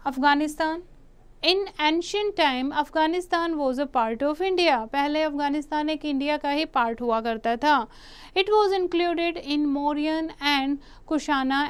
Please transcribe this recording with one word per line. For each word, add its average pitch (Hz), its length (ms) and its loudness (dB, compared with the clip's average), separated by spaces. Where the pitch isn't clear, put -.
अफगानिस्तान। 294 760 0
In 381 260 2
ancient 349 560 0
time, 269 380 0
Afghanistan 330 840 0
was 262 220 0
a 285 80 -2
part 226 360 -2
of 294 180 0
India। 349 380 2
पहले 294 300 0
अफगानिस्तान 294 680 -2
एक 311 140 -4
इंडिया 294 320 -2
का 294 140 -4
ही 294 140 0
पार्ट 233 260 0
हुआ 233 200 0
करता 226 360 -2
था। 254 300 2
It 381 180 2
was 415 240 4
included 339 580 0
in 294 300 -2
Mauryan 294 720 0
and 277 400 0
Kushana 277 640 0